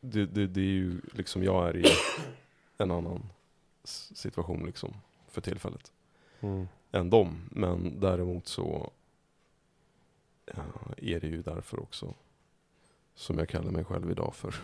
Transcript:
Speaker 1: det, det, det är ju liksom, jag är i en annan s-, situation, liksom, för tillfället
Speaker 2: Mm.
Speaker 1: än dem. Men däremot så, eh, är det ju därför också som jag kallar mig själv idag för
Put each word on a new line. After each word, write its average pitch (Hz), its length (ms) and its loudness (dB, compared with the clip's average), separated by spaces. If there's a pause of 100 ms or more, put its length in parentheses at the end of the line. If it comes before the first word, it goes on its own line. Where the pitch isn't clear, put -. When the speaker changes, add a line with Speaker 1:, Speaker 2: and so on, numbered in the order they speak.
Speaker 1:
det, 107 260 2
det, 101 200 2
det 92 140 0
är 95 40 6
ju 92 360 2 (120)
liksom, 95 320 -2
jag 92 240 6
är 85 80 0
i 87 80 0 (920)
en 95 120 2
annan 87 380 -2 (560)
s-, - 320 -14
situation, 82 500 -4
liksom, - 280 -8 (340)
för - 120 -8
tillfället - 520 -6 (500)
Speaker 2:
Mm. 95 260 -4 (240)
Speaker 1:
än 90 180 2
dem. 87 400 6
Men 90 500 0
däremot 90 460 2
så, - 440 -4 (1600)
eh, - 180 -10 (320)
är 82 240 -2
det 80 60 -6
ju 82 160 -4
därför - 380 -8
också - 340 -10 (1000)
som - 240 -4
jag 82 100 0
kallar - 220 -2
mig 85 140 0
själv 90 260 -2
idag 87 240 -2
för - 300 -8